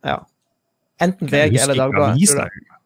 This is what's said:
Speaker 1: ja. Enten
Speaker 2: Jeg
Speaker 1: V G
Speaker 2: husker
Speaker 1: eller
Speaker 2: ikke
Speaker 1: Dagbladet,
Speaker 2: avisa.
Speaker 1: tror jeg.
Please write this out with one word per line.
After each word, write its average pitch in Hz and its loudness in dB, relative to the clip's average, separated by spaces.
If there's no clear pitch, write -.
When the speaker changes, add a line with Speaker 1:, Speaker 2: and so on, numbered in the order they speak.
Speaker 1:
ja. 69 -6
Enten 180 -2
Speaker 2:
Jeg 127 -6
Speaker 1:
V 147 2
G - 2
Speaker 2:
husker - 2
Speaker 1:
eller 139 0
Speaker 2:
ikke 131 0
Speaker 1:
Dagbladet, 135 0
Speaker 2:
avisa. 151 2
Speaker 1:
tror 139 -4
jeg. - -18